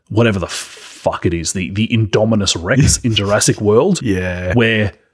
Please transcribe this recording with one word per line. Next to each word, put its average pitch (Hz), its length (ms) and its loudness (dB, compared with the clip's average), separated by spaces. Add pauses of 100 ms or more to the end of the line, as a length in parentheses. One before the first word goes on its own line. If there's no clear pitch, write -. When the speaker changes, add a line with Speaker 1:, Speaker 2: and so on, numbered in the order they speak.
(100)
Speaker 1:
whatever 104 280 2
the 85 80 -4
fuck - 800 -8
it 85 80 0
is, 82 200 -6
the, 92 160 -4
the 107 180 -2
Indominus 110 760 0
Rex 127 360 2
Speaker 2:
<laughs> - 60 -10
Speaker 1:
in 113 100 0
Jurassic 104 460 0
World. 120 420 2
Speaker 2:
Yeah. 92 520 -4
Speaker 1:
Where 110 380 2 (220)